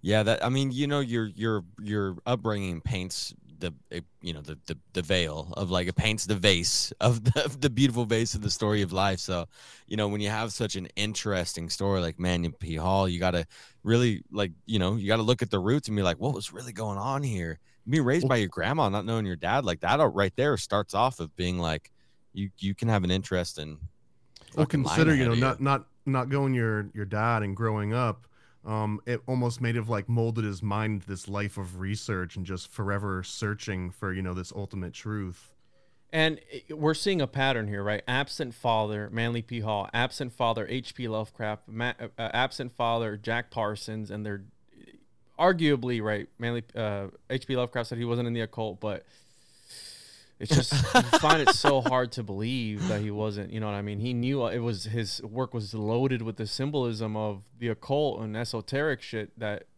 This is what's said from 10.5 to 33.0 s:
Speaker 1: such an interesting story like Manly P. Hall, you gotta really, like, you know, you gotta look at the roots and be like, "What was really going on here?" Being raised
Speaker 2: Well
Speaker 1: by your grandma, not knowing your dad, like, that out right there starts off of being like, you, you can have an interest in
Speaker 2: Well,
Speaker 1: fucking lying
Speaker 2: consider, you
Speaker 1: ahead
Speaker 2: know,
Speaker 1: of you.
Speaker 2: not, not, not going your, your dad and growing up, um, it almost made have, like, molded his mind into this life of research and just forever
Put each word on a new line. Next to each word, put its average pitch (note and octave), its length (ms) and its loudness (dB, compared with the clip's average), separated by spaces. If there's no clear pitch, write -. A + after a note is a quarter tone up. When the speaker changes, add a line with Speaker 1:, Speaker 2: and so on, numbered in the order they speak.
Speaker 1:
such G#2+ 240 -2
an F#2 200 -8
interesting F#2+ 760 -2
story G2 320 0
like E2 180 -4
Manly F2 320 2
P. E2 240 -6
Hall, F#2 320 2
you F2 120 -2
gotta F2 280 0
really, A#2 480 2
like, G2 220 -2
you A2 120 0
know, F#2+ 180 2
you G2+ 120 -2
gotta A2+ 160 4
look A#2+ 180 4
at G#2+ 80 -4
the G2+ 100 2
roots A#2 280 0
and G#2+ 80 -2
be G2+ 80 2
like, E2+ 160 2
"What C3 160 0
was - 160 -8
really A#2 220 -12
going G#2 240 -4
on C3+ 260 -2
here?" F2 360 -4
Being D3 140 4
raised C3+ 220 4
Speaker 2:
Well C3 40 4
Speaker 1:
by C3 80 6
your G2+ 120 2
grandma, A2+ 400 2
not G2 160 0
knowing A2+ 200 0
your F2+ 120 -4
dad, G#2+ 260 0
like, F2 160 0
that A#2+ 220 4
out C3 120 4
right G2 220 2
there C3+ 220 2
starts - 360 -2
off A#2 280 2
of D#2+ 160 -8
being F2+ 200 -2
like, E2 340 -2
you, G2 160 -6
you G2 160 -2
can A#2 140 -2
have G2+ 160 4
an F2+ 60 2
interest F#2 460 -2
in D2+ 200 -12
Speaker 2:
Well, D#3 120 4
Speaker 1:
fucking C#3 180 0
lying C3+ 140 2
Speaker 2:
consider, D#3 180 6
you - 60 -
Speaker 1:
ahead B2 60 4
Speaker 2:
know, A#2 40 4
Speaker 1:
of A#2 60 4
you. A#2+ 40 4
Speaker 2:
not, C3 200 2
not, C#3 260 2
not C3 240 0
going C#3 240 2
your, A2 400 0
your G#2 120 -6
dad G#2+ 360 2
and G2 140 -2
growing G#2+ 380 0
up, A#2 340 0
um, G#2+ 400 -2
it A#2+ 220 -2
almost B2 340 0
made A#2 140 0
have, A2+ 140 -4
like, G#2 200 -2
molded A2+ 340 2
his G2+ 200 -4
mind G#2+ 320 0
into F#2+ 120 -8
this G2 200 -8
life G2+ 320 -4
of F#2 200 -8
research F#2+ 560 -4
and F#2+ 120 -6
just F#2 240 -8
forever G2+ 500 -2